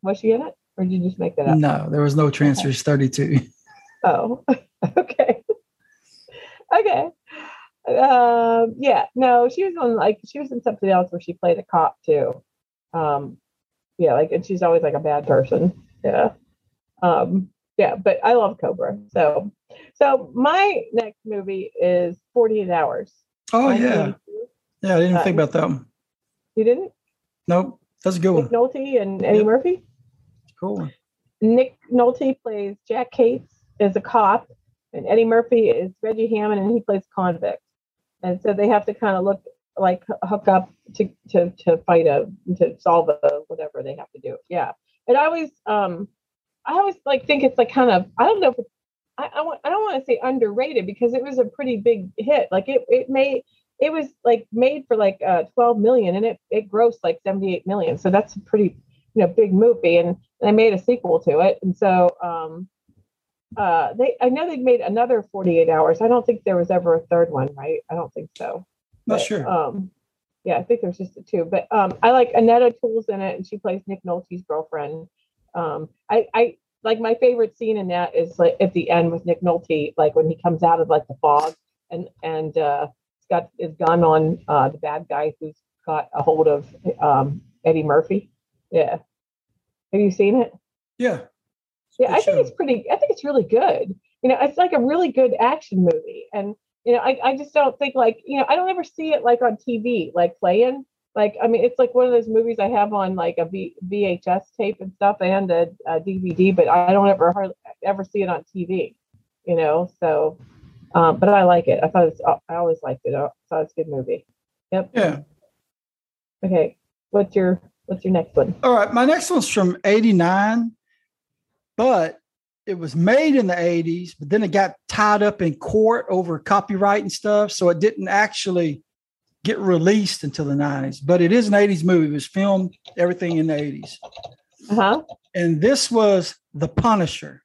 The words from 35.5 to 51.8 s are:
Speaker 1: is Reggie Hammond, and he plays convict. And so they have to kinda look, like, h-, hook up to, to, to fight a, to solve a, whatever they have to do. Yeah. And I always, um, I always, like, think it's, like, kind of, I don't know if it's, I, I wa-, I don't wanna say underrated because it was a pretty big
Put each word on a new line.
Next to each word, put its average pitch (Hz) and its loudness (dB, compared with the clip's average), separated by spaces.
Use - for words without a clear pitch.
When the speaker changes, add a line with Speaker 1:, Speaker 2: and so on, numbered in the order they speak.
Speaker 1:
is 185 -2
Reggie 220 -4
Hammond, 214 -2
and 196 -2
he 233 0
plays 196 -4
convict. 175 -4
And 185 -4
so 214 0
they 202 0
have 208 2
to 208 -6
kinda 196 -2
look, 190 -2
like, 185 -2
h-, 220 -6
hook 202 -4
up 190 2
to, 190 -2
to, 175 2
to 170 2
fight 170 2
a, 139 0
to - 0
solve 170 2
a, 147 0
whatever 151 -12
they 135 -10
have - -20
to 131 -20
do. 127 -12
Yeah. 170 -4
And 247 4
I 285 4
always, 320 -2
um, 202 -4
I 277 -6
always, 381 0
like, 269 -2
think 285 0
it's, 247 2
like, - 2
kind 254 2
of, 185 2
I 240 4
don't 403 2
know 302 4
if 240 -8
it's, 226 -10
I, 285 -10
I 294 -4
wa-, 311 -6
I 277 -4
don't 392 -2
wanna 311 -4
say 262 0
underrated 247 -2
because 233 -4
it 254 -2
was 269 -8
a 254 4
pretty 254 -6
big 202 0